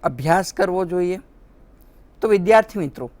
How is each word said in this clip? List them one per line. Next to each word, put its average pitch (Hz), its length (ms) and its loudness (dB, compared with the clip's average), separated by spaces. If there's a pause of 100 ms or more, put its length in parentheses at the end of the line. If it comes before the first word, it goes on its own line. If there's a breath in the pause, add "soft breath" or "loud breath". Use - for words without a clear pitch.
અભ્યાસ 160 500 0
કરવો 185 320 -2
જોઈએ. 180 340 -4 (1000)
તો 226 60 -2
વિદ્યાર્થી 214 520 2
મિત્રો 131 420 -8